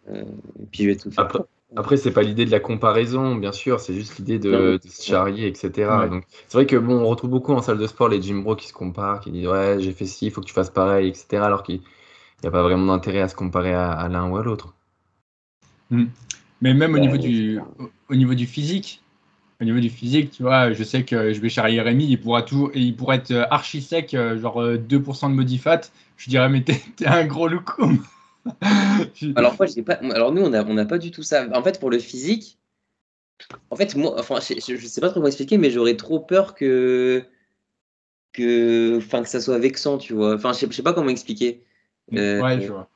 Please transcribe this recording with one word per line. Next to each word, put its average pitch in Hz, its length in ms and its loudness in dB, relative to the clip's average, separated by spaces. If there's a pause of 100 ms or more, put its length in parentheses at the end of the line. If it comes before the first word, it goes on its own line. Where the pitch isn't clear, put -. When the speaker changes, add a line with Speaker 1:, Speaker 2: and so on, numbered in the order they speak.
Speaker 1:
euh, 101 120 -12 (400)
et 104 100 -16
puis, 104 120 -2
je 101 60 4
vais 101 60 4
tout 104 160 -12
faire. 101 120 0
Speaker 2:
Après, 98 160 -2 (360)
après, 139 220 2
c'est 131 140 0
pas 107 120 4
l'idée 110 220 0
de 110 60 0
la 104 80 4
comparaison, 120 760 0
bien 101 160 -4
sûr, 120 280 -2
c'est - 140 -8
juste 104 260 -10
l'idée 107 200 -2
de, 101 120 0
Speaker 1:
Non. 101 80 4 (160)
Speaker 2:
de 92 120 -2
se - 160 -18
charrier, 98 440 0
et 92 80 -4
cetera. 104 480 0
Speaker 3:
Ouais. 90 60 0
Speaker 2:
Donc, 90 140 -6 (240)
c'est - 100 0
vrai 135 80 6
que, 135 100 2
bon, 120 240 2
on 117 80 2
retrouve 120 220 -2
beaucoup 131 240 0
en 123 80 2
salle 113 160 -2
de 107 100 -2
sport 117 220 0
les 101 120 2
gym 98 220 -4
bros 107 120 -2
qui - 120 -16
se - 60 -20
comparent, 98 480 -6
qui - 100 -12
disent, « 87 160 -6
Ouais, 98 320 2
j'ai 95 140 -2
fait 95 120 -8
ci, 95 220 -6
il 107 40 -4
faut 101 100 -10
que - 40 -10
tu - 80 -18
fasses 92 180 0
pareil, 95 380 2
et 92 40 -6
cetera, », 104 340 -2
alors 98 160 0
qu'il 92 160 -8 (640)
n'y 82 40 -4
a 85 40 -2
pas 90 120 2
vraiment 92 300 4
d'intérêt 95 280 0
à 92 60 0
se - 80 -8
comparer 90 380 -2
à, 90 180 0
à 82 180 -4
l'un 90 200 -2
ou 92 80 -2
à 110 60 -4
l'autre. 113 320 -6 (1120)
Speaker 3:
Hmm. 120 160 0 (560)
Mais 131 120 4
même 156 180 4
au 151 40 2
Speaker 4:
Ouais, 143 60 4
Speaker 3:
niveau 131 120 4
Speaker 4:
ouais, 139 60 0
Speaker 3:
du, 110 380 0
Speaker 4:
c'est - 40 -6
clair. 69 60 -14 (120)
Speaker 3:
au, - 340 -10
au - 20 0
niveau 127 180 4
du 120 120 -2
physique, 156 560 -6 (580)
au 117 60 -4
niveau 117 140 2
du 117 100 0
physique, 139 420 -2
tu - 120 -10
vois, 127 280 4
je 107 120 -4
sais 127 200 -2
que 110 300 0
je 104 80 -4
vais 113 80 -2
charrier 113 320 2
Rémi, 123 260 2
il 127 140 2
pourra 117 220 0
tout, 139 320 0
il 123 200 0
pourra 131 200 0
être, 127 160 -4
euh, 120 180 2
archi 147 320 -2
sec, 160 320 -4
euh, 117 260 -2
genre, 117 220 -4
euh, 120 160 0
deux 120 240 2
pour 139 140 -6
cent 139 160 -4
de 135 40 2
body 127 220 2
fat. 165 240 2 (340)
Je - 140 -18
dirais, « 127 200 4
Mais 135 140 2
t'es, 131 160 2 (160)
t'es - 120 -2
un 165 180 4
gros 151 240 -2
loukoum. » 180 540 0 (420)
<laughs> 202 680 2
Je 156 200 -6
Speaker 1:
Alors, 120 220 4
moi, 196 80 4
j'ai 120 160 -6
pas, - 140 -2
alors, 120 360 0
nous, 180 100 2
on 151 120 2
a, 107 100 2
on 107 100 -2
n'a 104 120 2
pas 165 140 -2
du 170 120 -8
tout 156 120 -16
ça. 131 300 0
En 123 100 2
fait, 190 180 0
pour 135 80 -2
le 120 100 2
physique, 147 580 -6 (1120)
en 120 40 -8
fait, 202 200 -2
moi, 147 240 0
enfin, 120 200 -4
je, - 140 -8 (120)
je, 123 120 -8
je 117 100 -14
sais 120 140 -8
pas 170 60 0
trop 185 80 -2
comment 156 120 0
expliquer, 139 300 0
mais 160 120 6
j'aurais 117 280 2
trop 156 240 -4
peur 190 340 0
que, 127 680 2 (1120)
que, 117 640 2
enfin, 117 260 -4
que 117 60 -10
ça 123 120 -4
soit 123 180 0
vexant, 135 380 0
tu 135 160 -8
vois. 107 220 2
Enfin, 120 180 -2
je 120 60 -4
sais, 127 100 -2
je 117 60 -12
sais 123 80 -8
pas 170 100 2
comment 156 160 0
expliquer. 120 540 -4 (480)
Speaker 3:
Mm, 110 60 -4
Speaker 1:
Euh, 104 240 0
Speaker 3:
ouais, 127 200 0
je 104 100 -6
vois. 95 240 -12